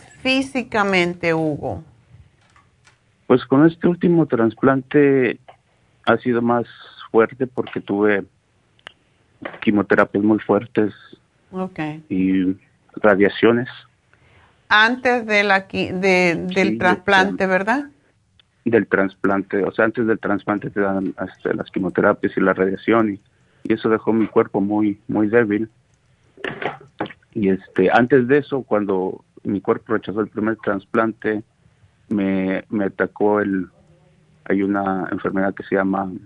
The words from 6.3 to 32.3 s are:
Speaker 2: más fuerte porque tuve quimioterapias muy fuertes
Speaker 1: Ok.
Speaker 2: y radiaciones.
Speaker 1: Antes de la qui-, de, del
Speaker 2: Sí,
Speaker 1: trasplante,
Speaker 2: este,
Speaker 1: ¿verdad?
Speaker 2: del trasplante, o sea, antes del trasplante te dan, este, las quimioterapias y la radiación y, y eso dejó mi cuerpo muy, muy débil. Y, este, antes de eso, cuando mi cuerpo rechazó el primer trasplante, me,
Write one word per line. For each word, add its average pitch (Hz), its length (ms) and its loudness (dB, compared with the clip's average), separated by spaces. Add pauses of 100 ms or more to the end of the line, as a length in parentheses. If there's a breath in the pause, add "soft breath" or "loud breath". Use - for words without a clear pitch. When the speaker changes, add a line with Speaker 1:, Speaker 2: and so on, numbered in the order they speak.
Speaker 2:
más 120 240 0 (440)
fuerte 113 360 2
porque 120 340 -8
tuve 101 440 0 (1400)
quimioterapias 104 600 0
muy 107 160 2
fuertes 104 540 0 (580)
Speaker 1:
Ok. 185 280 -8 (300)
Speaker 2:
y 95 480 0 (400)
radiaciones. 107 720 2 (1000 soft breath)
Speaker 1:
Antes 240 580 2
de 208 180 2
la 196 220 2
qui-, - 260 -4
de, 180 600 2
del 190 160 2
Speaker 2:
Sí, - 80 -4
Speaker 1:
trasplante, 190 680 2
Speaker 2:
este, - 20 0
Speaker 1:
¿verdad? 196 380 0 (800)
Speaker 2:
del 113 220 2
trasplante, 98 800 -2
o 85 80 -4
sea, 113 140 0
antes 113 200 -2
del 110 140 0
trasplante 101 500 -4
te 101 100 -4
dan, 98 340 -2 (120)
este, - 260 -6
las - 180 -6
quimioterapias 95 640 0
y 95 40 0
la 95 120 2
radiación 98 600 0
y, 95 60 -14 (440)
y 110 80 -2
eso 113 160 -2
dejó 110 240 0
mi 110 160 0
cuerpo 113 320 0
muy, 104 480 -2
muy 107 200 0
débil. 110 400 0 (1700)
Y, 101 140 0
este, - 440 0
antes 123 360 2
de 143 100 4
eso, 139 240 -4
cuando 98 640 -4 (180)
mi 101 180 -4
cuerpo 113 340 -4
rechazó 101 260 -6
el 101 80 -4
primer 110 300 -4
trasplante, 110 840 -4 (640)
me, 95 600 -2